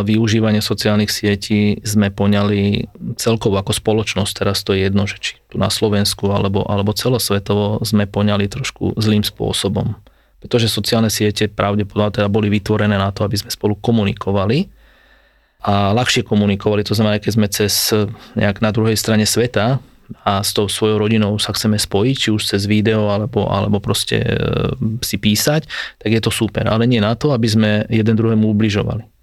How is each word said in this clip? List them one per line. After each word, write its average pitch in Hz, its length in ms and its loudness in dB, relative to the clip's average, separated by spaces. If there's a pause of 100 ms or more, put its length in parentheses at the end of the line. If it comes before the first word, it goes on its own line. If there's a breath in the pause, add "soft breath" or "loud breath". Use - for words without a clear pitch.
využívanie 107 580 2
sociálnych 107 540 0
sietí 104 680 0
sme 104 260 2
poňali 101 800 0 (260)
celkovo 113 400 0
ako 98 180 -2
spoločnosť, 104 600 -2
teraz - 320 -4
to - 80 0
je 98 160 2
jedno, 98 160 0
že - 160 -8
či - 120 -8 (120)
tu - 100 -18
na 101 140 0
Slovensku, 101 600 0
alebo, 98 360 0
alebo 101 280 0
celosvetovo 104 880 0
sme 104 260 0
poňali 101 400 0
trošku - 480 -6
zlým 107 260 2
spôsobom. - 720 -2 (460 soft breath)
Pretože 113 280 0
sociálne 113 380 0
siete 107 400 0
pravdepodobne 104 680 0
teda 104 140 0
boli 107 220 2
vytvorené 104 500 0
na 98 120 0
to, 98 120 -6
aby 101 140 -2
sme 95 100 -6
spolu - 300 -2
komunikovali 104 880 0 (920 soft breath)
a 101 340 2
ľahšie 123 280 0
komunikovali, 104 600 2
to - 80 -6
znamená, 107 320 2
keď 107 100 -2
sme 107 140 2
cez, - 480 -2 (400 loud breath)
nejak 101 240 0
na 107 160 0
druhej 110 240 2
strane 107 240 2
sveta 117 560 0 (420 soft breath)
a 101 220 0
s - 80 -4
tou 104 160 0
svojou 107 320 0
rodinou 107 400 2
sa 101 160 -4
chceme 107 240 0
spojiť, 117 380 0
či - 140 -2
už 107 140 0
cez 101 220 -2
video, 107 420 2
alebo, 104 380 0
alebo 104 320 0
proste, - 400 -2
e, 113 160 0 (640)
si - 160 -6
písať, 107 560 0 (260 loud breath)
tak - 140 -4
je 113 80 4
to 113 100 -2
super, 107 380 -2
ale 110 180 2
nie 123 140 4
na 107 160 2
to, 147 160 0
aby 120 160 2
sme 110 240 2 (160)
jeden 113 260 2
druhému 110 320 2
ubližovali. 107 600 0 (160)